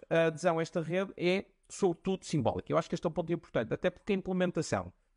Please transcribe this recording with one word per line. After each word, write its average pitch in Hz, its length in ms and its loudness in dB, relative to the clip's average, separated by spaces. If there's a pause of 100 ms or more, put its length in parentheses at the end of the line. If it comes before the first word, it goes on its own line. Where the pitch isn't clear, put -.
a 165 180 4
adesão 160 300 2
a 165 40 2
esta 165 200 -2
rede 180 360 -2
é, 180 280 0 (220)
sobretudo, - 580 -2
simbólica. 113 460 0
Eu 147 60 2
acho 165 120 0
que 175 60 -2
este - 100 -6
é 170 40 2
um 156 40 -2
ponto 165 180 -4
importante, 139 420 -2
até 180 160 0
porque - 240 -2
a - 20 4
implementação 180 800 0 (240)